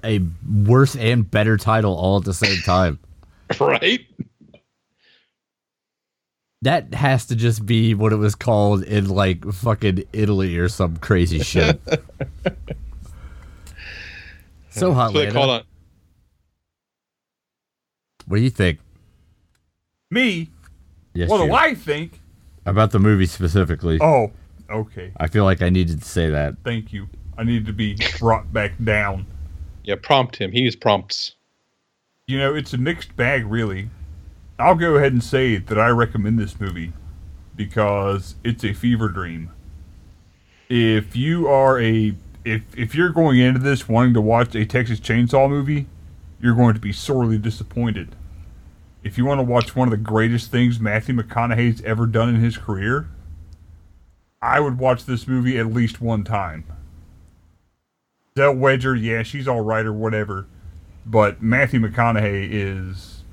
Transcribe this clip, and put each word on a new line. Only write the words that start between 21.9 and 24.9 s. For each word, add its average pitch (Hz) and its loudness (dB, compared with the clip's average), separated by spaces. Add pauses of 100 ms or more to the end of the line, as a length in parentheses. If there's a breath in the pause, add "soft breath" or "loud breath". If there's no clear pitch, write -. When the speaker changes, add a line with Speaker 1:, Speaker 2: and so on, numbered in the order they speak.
Speaker 1:
About 104 4
the 107 2
movie 98 6
specifically. 85 0
Speaker 3:
Oh, 135 2 (360)
okay. 101 -10